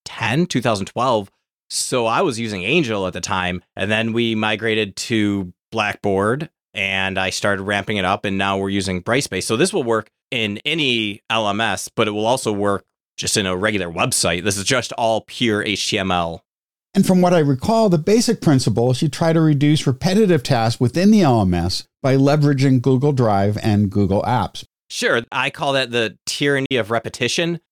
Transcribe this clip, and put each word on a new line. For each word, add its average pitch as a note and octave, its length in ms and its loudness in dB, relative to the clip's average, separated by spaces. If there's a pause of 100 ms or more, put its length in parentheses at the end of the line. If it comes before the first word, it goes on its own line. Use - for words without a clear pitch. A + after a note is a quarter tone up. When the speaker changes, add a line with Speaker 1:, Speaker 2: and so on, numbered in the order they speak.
Speaker 1:
ten, B2 400 -2
two C3+ 160 -2
thousand G#2+ 240 -2
twelve. A2+ 460 -2 (400)
So - 340 -2
I A2+ 160 0
was C#3+ 180 -2
using G#2 260 -6
Angel A2 420 0
at F2+ 80 -6
the F#2 80 -10
time, F2+ 400 -4 (120)
and G2 160 -4
then A2 220 0
we A2+ 220 0
migrated G#2+ 600 -2
to G2+ 580 -2 (160)
Blackboard, G#2 800 -2 (240)
and F#2+ 440 -2
I F#2+ 120 -2
started G2 320 -2
ramping G2+ 340 -2
it F#2+ 80 0
up, G2+ 220 0
and G2 100 -2
now G2 220 -2
we're G2 100 -2
using F#2+ 340 -2
Brightspace. A2 420 -2
So A2+ 120 -2
this E3 160 0
will E3 120 -2
work A2+ 260 -2 (200)
in G#2+ 360 -4
any A#2+ 640 -2
L A2+ 180 0
M G2+ 140 -2
S, G2+ 260 -4
but A2 180 -2
it G#2+ 40 0
will G#2+ 160 -2
also A2+ 260 0
work G2+ 320 0 (320)
just - 220 -4
in G2 80 0
a F#2 100 -2
regular F#2+ 340 -2
website. F2 540 -2
This G2+ 140 -2
is G2 60 -6
just B2 280 -2
all A2+ 300 0
pure G#2+ 400 -2
H - 260 -4
T G#2 100 -2
M F#2+ 120 -2
L. E2+ 340 -4 (500)
Speaker 2:
And G3 120 2
from F#3 160 4
what F3+ 100 4
I F3+ 60 4
recall, F3+ 500 2
the F3 80 4
basic G#3 460 0
principle B2 480 2
is B2+ 100 -2
you D#3+ 80 0
try E3 240 0
to E3 80 2
reduce D3 460 2
repetitive F3+ 560 2
tasks A2+ 360 0
within E3 320 2
the G#3+ 120 6
L B2 180 4
M F#2 140 2
S F2 340 -2 (140)
by C3+ 140 2
leveraging C#3 640 4
Google C#3 300 2
Drive G#2 500 2
and G#2 280 2
Google G2 320 2
Apps. G#2+ 420 -4 (260)
Speaker 1:
Sure. A#2+ 320 -2 (100)
I C3 160 -2
call C#3+ 240 -2
that C3 180 0
the A#2 360 -2
tyranny C3+ 500 0
of A2 140 -2
repetition. E3 680 -2 (120)